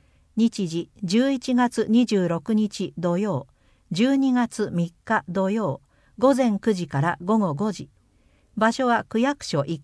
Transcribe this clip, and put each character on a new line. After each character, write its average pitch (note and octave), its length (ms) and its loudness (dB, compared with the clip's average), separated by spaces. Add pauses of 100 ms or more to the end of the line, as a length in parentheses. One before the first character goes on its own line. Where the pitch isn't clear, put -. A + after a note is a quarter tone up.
(360)
日 G#3+ 320 0
時、 E3 240 -6 (100)
十 A3+ 300 2
一 B3+ 240 -2
月 A#3+ 340 0
二 A#3 160 4
十 F#3+ 220 0
六 E3+ 260 -4
日 G#3 440 -2
土 F3 200 0
曜、 F#3 300 -4 (440)
十 A#3+ 240 2
二 C4+ 180 2
月 A#3 380 -2
三 E3+ 200 -2 (140)
日 A3 240 -2
土 F#3+ 220 -2
曜、 G#3 300 -4 (360)
午 C4+ 160 4
前 A#3+ 240 2
九 A3 160 0
時 F3 140 -4
か C#3 140 -2
ら E3 220 0
午 G#3+ 140 0
後 F#3+ 160 0
五 G3+ 180 -4
時。 B2+ 180 -12 (680)
場 A3+ 160 2
所 B3+ 160 -2
は A#3+ 160 2
区 - 160 -4
役 C#4 240 0
所 C#3+ 220 -2
一 D#3+ 180 -6